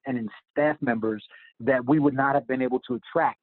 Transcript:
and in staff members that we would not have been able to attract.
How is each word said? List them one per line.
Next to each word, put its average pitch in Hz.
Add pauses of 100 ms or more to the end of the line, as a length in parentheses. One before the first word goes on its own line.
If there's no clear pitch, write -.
and 127
in 110 (240)
staff 147
members 113 (360)
that 123
we 151
would 143
not 139
have 143
been 131
able 127
to 123
attract. 143